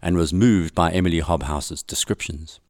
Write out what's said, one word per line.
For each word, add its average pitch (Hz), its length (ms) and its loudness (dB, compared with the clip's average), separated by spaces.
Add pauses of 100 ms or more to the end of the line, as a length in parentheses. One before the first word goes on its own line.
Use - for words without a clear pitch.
and 87 140 0
was 82 180 0
moved 95 420 4
by 85 160 2
Emily 87 300 2
Hobhouse's 73 600 -4
descriptions. - 760 -8 (100)